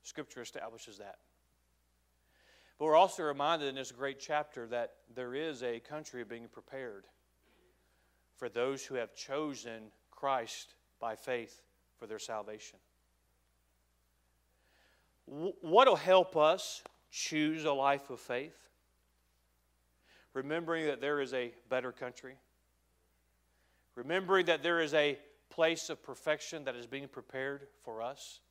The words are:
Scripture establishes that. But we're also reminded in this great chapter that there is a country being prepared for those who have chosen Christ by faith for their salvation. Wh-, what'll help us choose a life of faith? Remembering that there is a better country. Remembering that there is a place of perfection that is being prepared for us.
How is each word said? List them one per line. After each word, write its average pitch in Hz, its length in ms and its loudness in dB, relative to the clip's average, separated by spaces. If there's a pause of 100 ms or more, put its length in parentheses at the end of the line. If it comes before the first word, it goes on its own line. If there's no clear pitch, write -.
Scripture - 380 -12
establishes 113 560 -14
that. 101 200 -16 (1600)
But 151 100 -2
we're 156 100 8
also 185 260 8
reminded 147 460 0
in 135 80 -4
this 135 160 -10
great 135 260 -6
chapter 147 480 -4
that 117 280 -4 (200)
there 123 180 -6
is 143 300 -6
a 120 160 -4
country 147 460 -12
being 117 240 -14
prepared 120 560 -14 (1300)
for 127 120 -8
those 131 360 -2
who 135 120 -6
have 113 180 -4
chosen 120 800 -8 (180)
Christ - 640 -4 (240)
by 117 160 -4
faith 123 480 -6 (380)
for 110 80 -14
their 107 100 -8
salvation. 104 600 -10 (2500)
Wh-, 156 360 -6
what'll 202 320 10
help 180 420 6
us 160 460 4 (300)
choose 156 520 -2
a 143 80 2
life 139 380 2
of 120 80 -10
faith? 131 500 -8 (1700)
Remembering 160 520 -2
that 135 140 -2
there 143 200 0
is 131 120 -2
a 123 200 -2 (160)
better 127 240 -2
country. 127 420 -12 (1600)
Remembering 180 520 2
that 160 180 4
there 170 160 4
is 151 140 0
a 147 220 6 (320)
place 165 420 2
of 147 120 -10
perfection 151 640 -4
that 127 100 -4
is 120 140 -12
being 139 180 -8
prepared 139 600 -8 (160)
for 113 180 -8
us. - 380 -10 (100)